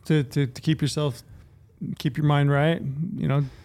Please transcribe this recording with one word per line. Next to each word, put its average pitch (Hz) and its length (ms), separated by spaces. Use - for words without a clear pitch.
to, 156 180
to, 139 220
to - 140
keep 160 220
yourself, 147 400
keep 143 180
your 151 100
mind 143 240
right, 151 300
you 156 120
know. 139 160